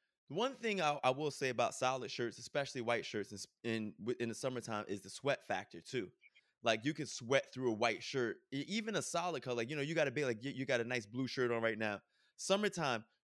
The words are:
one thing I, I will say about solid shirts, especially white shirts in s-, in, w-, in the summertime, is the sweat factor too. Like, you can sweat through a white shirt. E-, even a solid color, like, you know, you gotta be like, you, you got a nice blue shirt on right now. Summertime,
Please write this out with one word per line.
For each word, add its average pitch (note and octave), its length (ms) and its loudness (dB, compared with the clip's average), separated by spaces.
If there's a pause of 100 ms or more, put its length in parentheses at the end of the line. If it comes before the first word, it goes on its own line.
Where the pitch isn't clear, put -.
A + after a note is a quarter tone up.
(280)
one A#3 260 0
thing G#3+ 260 0
I, D3 240 4
I C3 60 8
will C#3+ 200 0
say C3 200 0
about A#2+ 240 2
solid B2+ 360 0
shirts, A#2 280 -2
especially C#3 420 -4
white A#2 240 2
shirts G#2 260 -4
in G#2 60 -10
s-, - 100 -10 (160)
in, A2+ 380 0
w-, A#2 180 0
in A#2 120 -2
the G#2+ 40 -6
summertime, A2+ 540 -4
is F#2+ 140 -2
the F#2+ 80 -16
sweat - 360 0
factor F#2 360 -4
too. A2+ 260 -4 (540)
Like, A2 220 4
you D3+ 100 2
can C#3+ 120 -4
sweat B2 460 2
through B2+ 200 0
a - 20 2
white A2+ 280 2
shirt. B2 340 0 (160)
E-, C#3 160 -4
even G#3+ 280 -2
a C#3+ 60 2
solid E3+ 400 -2
color, B2 140 -2
like, A#2 140 0
you D#3 60 -4
know, C#3+ 60 0
you D#3 120 -2
gotta D3+ 160 4
be C#3+ 140 0
like, A#2 180 0
you, C#3 80 -4
you C3 140 -4
got B2+ 160 4
a A2+ 40 0
nice A#2+ 200 -2
blue B2 220 -4
shirt B2 260 0
on A#2 100 2
right A2+ 160 2
now. G#2 220 0 (380)
Summertime, E3+ 640 2 (200)